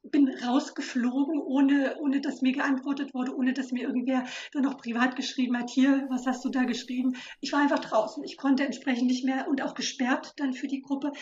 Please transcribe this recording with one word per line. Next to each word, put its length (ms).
bin 240
rausgeflogen, 1120
ohne, 600
ohne 200
dass 220
mir 100
geantwortet 640
wurde, 220
ohne 180
dass 180
mir 120
irgendwer 420
dann 100
noch 140
privat 380
geschrieben 400
hat, 140
„Hier, 400
was 160
hast 180
du 60
da 140
geschrieben?“ 520
Ich 120
war 60
einfach 180
draußen. 460
Ich 140
konnte 280
entsprechend 420
nicht 160
mehr 240
und 140
auch 140
gesperrt 640
dann 160
für 140
die 140
Gruppe. 300